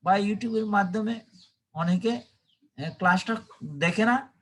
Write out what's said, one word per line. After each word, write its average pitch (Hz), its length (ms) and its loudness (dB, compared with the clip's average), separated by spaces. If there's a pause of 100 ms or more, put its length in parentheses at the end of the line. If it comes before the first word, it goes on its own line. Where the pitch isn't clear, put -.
বা 185 140 4
YouTube-এর 220 500 -2
মাধ্যমে 208 540 0 (520)
অনেকে, 180 480 0 (560)
এ, 160 140 -8
ক্লাসটা 185 460 0 (280)
দেখে 165 400 0
না 247 240 2 (140)